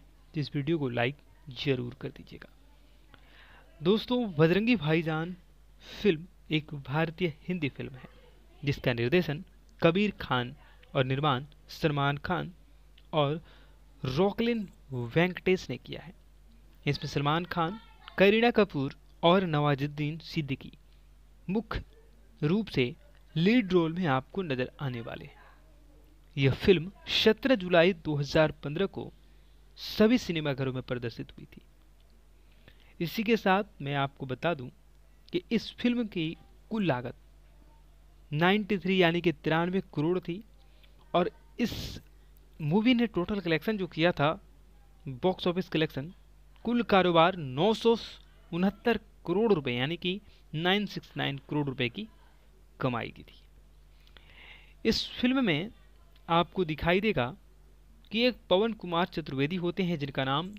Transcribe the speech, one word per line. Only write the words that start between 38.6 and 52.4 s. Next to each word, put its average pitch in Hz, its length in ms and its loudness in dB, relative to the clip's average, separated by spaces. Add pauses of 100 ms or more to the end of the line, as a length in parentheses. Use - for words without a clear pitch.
थ्री 185 240 2
यानी 170 200 4
कि 170 100 2
तिरानवे 170 500 0 (140)
करोड़ 170 240 0
थी 175 240 -8 (720)
और 175 160 2 (300)
इस - 420 -4 (580)
मूवी 208 340 2
ने 233 140 2
टोटल 202 320 -4
कलेक्शन 175 380 -2
जो 185 100 -4
किया 160 240 2
था, 151 200 2 (760)
बॉक्स 170 400 -2
ऑफिस 175 220 -2
कलेक्शन, 156 440 -2 (520)
कुल 240 180 0
कारोबार 175 520 4
नौ 156 380 0
सौ 233 220 2 (580)
उनहत्तर 202 440 0 (280)
करोड़ 202 280 2
रुपए 135 200 0
यानी 139 240 -2
कि 180 220 -4 (360)
नाइन 185 300 2
सिक्स - 320 -10
नाइन 139 200 -4 (120)
करोड़ 147 180 0
रुपए 127 220 -2
की 208 180 -10 (720)